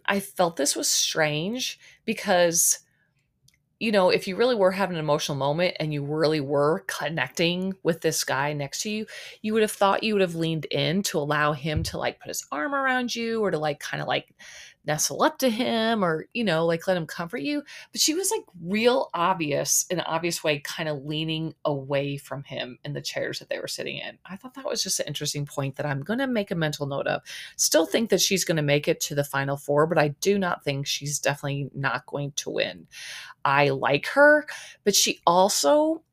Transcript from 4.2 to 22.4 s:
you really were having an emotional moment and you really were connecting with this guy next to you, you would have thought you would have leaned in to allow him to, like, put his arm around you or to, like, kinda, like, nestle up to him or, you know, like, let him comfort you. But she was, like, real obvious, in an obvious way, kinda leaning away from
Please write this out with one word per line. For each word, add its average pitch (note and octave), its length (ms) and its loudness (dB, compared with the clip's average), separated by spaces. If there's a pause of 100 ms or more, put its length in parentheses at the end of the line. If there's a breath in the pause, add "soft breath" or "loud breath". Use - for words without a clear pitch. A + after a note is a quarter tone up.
you F#3 80 -4
really A#3+ 180 4
were G3 160 6
having F#3 260 0
an D#3+ 80 -2
emotional D3+ 320 0
moment D3 440 0
and D#3 120 -2
you C#3+ 140 -2
really D#3 340 2
were D3 460 2
connecting E3+ 960 -2
with E3 200 0
this D#3 220 0
guy C#3 300 -2
next C#3+ 300 -6
to G#3+ 80 -6
you, G#3+ 160 -6 (340 loud breath)
you G#3+ 120 -2
would A3 100 4
have G#3+ 80 0
thought - 320 2
you G#3+ 100 0
would G3 80 4
have F3 140 2
leaned E3 300 -2
in D3 360 0
to - 160 -4
allow D3 360 2
him D3+ 280 -2
to, - 160 -6
like, - 220 -4
put - 80 -16
his - 240 -8
arm C#4+ 240 -4
around B3+ 400 0
you A3+ 260 -2
or G3+ 80 2
to, E3 80 0
like, D3+ 240 -2
kinda, D3 240 -6
like, - 300 -4 (500 loud breath)
nestle D3+ 360 -2
up D#4 180 2
to C4 100 2
him A3+ 540 0
or, D#3+ 300 0
you A#3 100 -4
know, E3 220 2
like, E3 220 0
let F#3 100 2
him D#3+ 100 -2
comfort E3+ 320 -8
you. C#4+ 240 -4 (280 loud breath)
But A#3 100 -4
she D#4 120 2
was, F#4+ 160 -2
like, A4 140 -2 (200)
real A#3 520 2
obvious, D#3+ 760 0
in F3 100 -2
an - 60 -4
obvious E3 380 -2
way, D3+ 200 0
kinda D#3 300 -6
leaning D#3 600 -4 (120)
away C#3 520 -2
from C3+ 260 -12